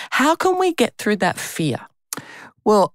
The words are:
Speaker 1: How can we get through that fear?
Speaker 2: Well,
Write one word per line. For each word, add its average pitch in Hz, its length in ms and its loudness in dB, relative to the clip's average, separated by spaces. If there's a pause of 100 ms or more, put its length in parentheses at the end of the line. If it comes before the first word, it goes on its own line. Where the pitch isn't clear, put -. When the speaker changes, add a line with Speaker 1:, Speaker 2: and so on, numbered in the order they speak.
(100)
Speaker 1:
How 302 240 2
can 370 240 0
we 370 140 0
get - 260 -2
through 208 180 -2
that 185 220 -2
fear? - 420 -4 (840)
Speaker 2:
Well, 208 300 4